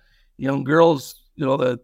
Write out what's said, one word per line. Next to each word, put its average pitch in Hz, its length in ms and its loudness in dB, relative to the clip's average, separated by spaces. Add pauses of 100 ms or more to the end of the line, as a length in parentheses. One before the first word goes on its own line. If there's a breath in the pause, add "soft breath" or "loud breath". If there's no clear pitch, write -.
(360)
young 135 260 -4
girls, 156 540 2 (180)
you 156 100 -8
know, 135 120 0
the, 127 280 -2